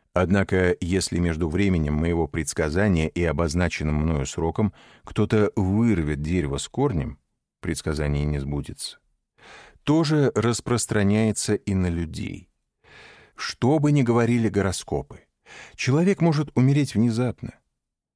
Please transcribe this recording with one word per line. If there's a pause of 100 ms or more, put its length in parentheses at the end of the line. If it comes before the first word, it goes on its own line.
(140)
Однако,
если
между
временем
моего
предсказания
и
обозначенным
мною
сроком (300)
кто-то
вырвет
дерево
с
корнем, (400)
предсказание
не
сбудется. (840)
То
же
распространяется
и
на
людей. (840)
Что
бы
ни
говорили
гороскопы, (540)
человек
может
умереть
внезапно. (640)